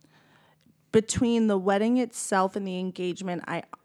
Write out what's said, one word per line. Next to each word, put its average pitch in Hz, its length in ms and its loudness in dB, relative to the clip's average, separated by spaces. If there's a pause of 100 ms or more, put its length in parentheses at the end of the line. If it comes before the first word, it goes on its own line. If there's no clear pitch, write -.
(920)
Between 226 560 2
the 202 100 2
wedding 202 400 2
itself 190 580 0
and 202 100 -6
the 185 140 -6
engagement, 180 680 -6
I, 170 140 -6 (220)